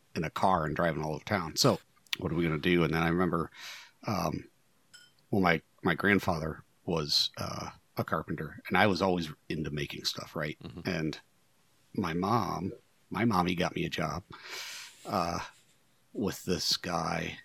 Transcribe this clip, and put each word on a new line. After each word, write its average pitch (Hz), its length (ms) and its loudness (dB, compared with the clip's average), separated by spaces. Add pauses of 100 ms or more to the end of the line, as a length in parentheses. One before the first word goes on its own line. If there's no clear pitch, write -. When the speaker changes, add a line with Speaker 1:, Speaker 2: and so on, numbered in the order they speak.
(140)
Speaker 1:
in 87 80 -2
a 76 80 -2
car 92 340 4
and 73 120 -2
driving 78 260 2
all 78 140 -4
over - 80 -12
town. 87 320 -2
So 107 240 4 (380)
what 82 120 -4
are 80 60 -2
we 85 80 2
gonna 80 140 0
do? 87 260 4
And 76 100 2
then 82 80 2
I 85 60 4
remember, 82 420 0 (560)
um, 85 380 -2 (840)
well, 104 100 4
my, 85 220 4 (200)
my 87 120 4
grandfather 82 680 2 (220)
was, 78 540 0
uh, - 320 -6 (260)
a - 80 -2
carpenter, 80 540 -4 (100)
and 90 80 2
I 101 100 8
was 92 160 4
always 87 280 2 (180)
into 78 220 -4
making - 340 -6
stuff, - 320 -6
right? 76 260 -4
Speaker 2:
Mm-hmm. - 260 -10
Speaker 1:
And 80 300 -2 (760)
my 87 180 -2
mom, 90 600 0 (380)
my 107 140 0
mommy 90 300 4
got 85 200 0
me 82 120 -2
a 76 40 -4
job, 78 320 -2 (840)
uh, 87 320 -2 (760)
with - 320 -4
this 85 320 0
guy. 82 680 -4